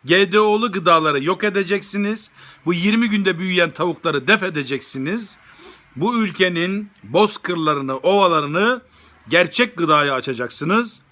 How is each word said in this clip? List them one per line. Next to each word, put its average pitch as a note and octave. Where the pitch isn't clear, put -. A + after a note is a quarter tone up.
G F3+
D G#3
O'lu G#3+
gıdaları D#3+
yok F3+
edeceksiniz. G3+
Bu F3
yirmi G#3+
günde F#3+
büyüyen F3+
tavukları D#3
def G#3
edeceksiniz. D3
Bu A3
ülkenin F#3
bozkırlarını, D3+
ovalarını F3+
gerçek F3
gıdaya D3+
açacaksınız. C#3